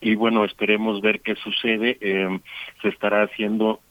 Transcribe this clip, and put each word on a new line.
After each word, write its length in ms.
y 160
bueno, 280
esperemos 560
ver 200
qué 160
sucede. 640
Eh, 400
se 60
estará 340
haciendo, 580